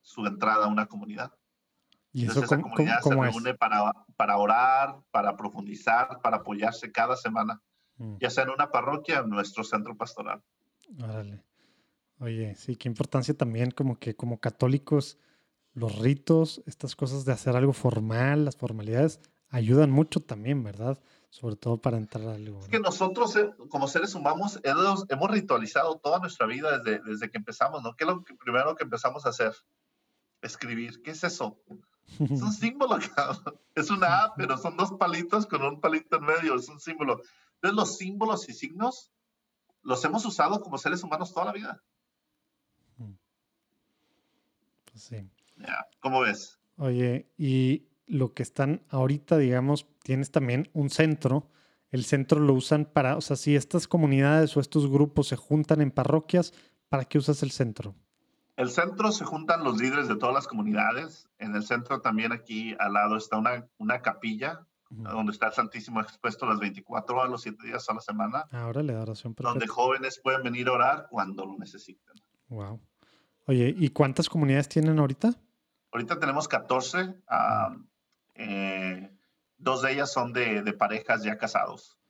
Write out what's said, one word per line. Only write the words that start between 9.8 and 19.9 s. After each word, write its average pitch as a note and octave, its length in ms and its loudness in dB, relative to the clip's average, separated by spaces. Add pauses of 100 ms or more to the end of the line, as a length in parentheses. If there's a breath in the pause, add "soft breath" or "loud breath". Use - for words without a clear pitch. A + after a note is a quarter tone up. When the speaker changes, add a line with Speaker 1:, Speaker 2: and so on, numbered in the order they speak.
Speaker 1:
pastoral. G#2 460 -10 (580)
Speaker 2:
Órale. G#2+ 440 -10 (760)
Oye, A2+ 380 -6
sí, B2 200 -8
qué - 140 -10
importancia C3 480 -2
también A#2+ 320 0
como C3 300 -2
que A2+ 160 -6
como A#2+ 240 -6
católicos, C#3 800 0 (540)
los G#2+ 260 -4
ritos, D3+ 680 2
estas - 300 -12
cosas C3+ 280 -4
de B2+ 100 0
hacer A#2+ 220 0
algo C3+ 160 4
formal, B2 760 2
las C3+ 120 -4
formalidades, A2+ 600 0 (300 soft breath)
ayudan C3 420 6